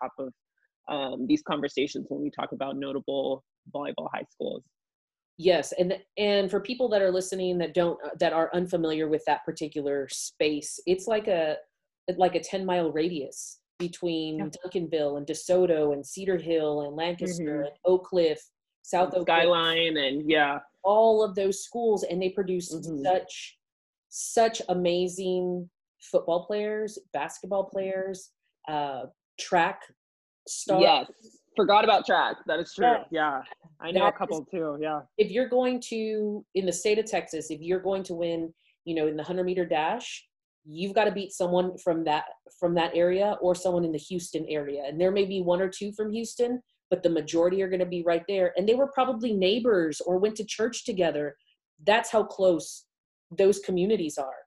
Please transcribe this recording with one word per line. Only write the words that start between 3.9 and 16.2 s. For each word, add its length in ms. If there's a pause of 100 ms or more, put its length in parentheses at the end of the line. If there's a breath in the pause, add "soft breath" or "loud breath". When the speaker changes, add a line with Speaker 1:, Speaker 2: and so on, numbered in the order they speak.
Speaker 1:
high 180
schools. 320 (760)
Speaker 2:
Yes, 400
and, 200 (180)
and 340
for 100
people 280
that 140
are 80
listening 480
that 160
don't, 280
uh, 80 (100)
that 120
are 220
unfamiliar 520
with 200
that 180
particular 640
space, 800
it's 200
like 220
a, 280 (600)
like 200
a 40
ten 240
mile 260
radius 680 (200)
between 600
Speaker 1:
Yeah. 80 (180)
Speaker 2:
Duncanville 540
and 80
DeSoto 680
and 140
Cedar 320